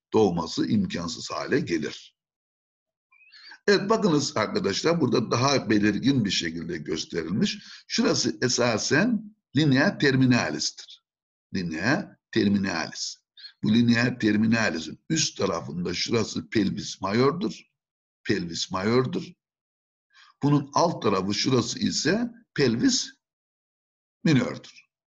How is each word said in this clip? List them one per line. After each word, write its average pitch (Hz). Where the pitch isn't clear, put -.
doğması 85
imkansız 87
hale 78
gelir. -
Evet, 196
bakınız 180
arkadaşlar, 101
burada 110
daha 127
belirgin 107
bir 92
şekilde 82
gösterilmiş. 85
Şurası 185
esasen 127
linea 147
terminalis'tir. 123
Linea 90
terminalis. 98
Bu 107
linea 120
terminalis'in 107
üst -
tarafında 87
şurası 92
pelvis -
major'dur. 135
Pelvis 87
major'dur. 95
Bunun 139
alt 160
tarafı 98
şurası -
ise 190
pelvis 139
minördür. -